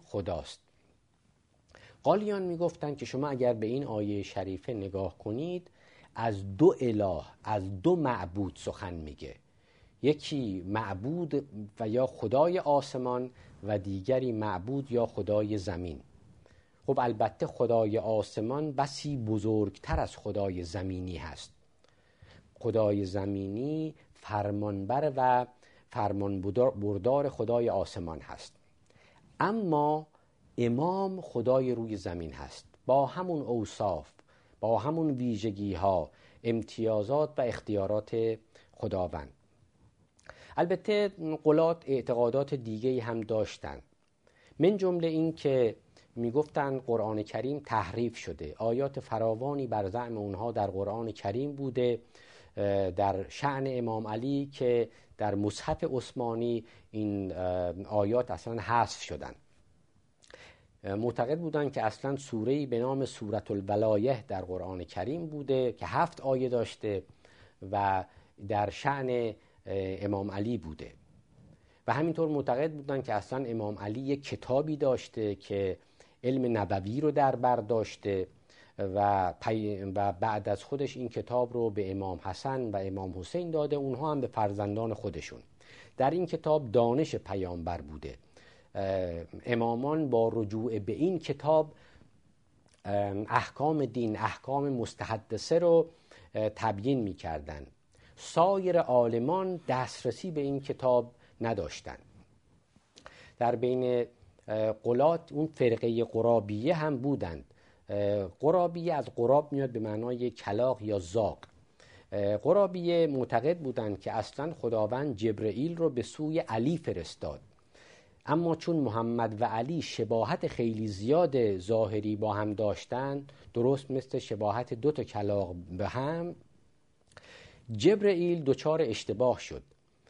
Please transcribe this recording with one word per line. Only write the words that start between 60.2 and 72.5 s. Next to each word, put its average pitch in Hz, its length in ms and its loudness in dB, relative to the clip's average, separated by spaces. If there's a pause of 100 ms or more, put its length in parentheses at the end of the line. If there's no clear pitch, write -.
اه، 98 100 -4
معتقد 120 440 0
بودن 151 320 -2
که 120 120 -4
اصلاً 135 340 -2
سوره‌ای 135 500 -2
به 120 120 0
نام 135 260 0
سورة 104 460 -4
الولایه 107 800 2
در 95 120 -4
قرآن 90 440 -6
کریم 135 420 -6
بوده 135 460 0
که - 140 -10
هفت 143 340 0
آیه 131 280 0
داشته 110 540 -2 (720)
و 98 320 2 (440)
در 104 220 2
شأن، 139 400 -2
اه، 117 240 0 (680)
امام 101 260 0
علی 104 280 -2
بوده. 78 340 -12 (920)
و 120 60 2
همینطور 160 360 0
معتقد 143 440 0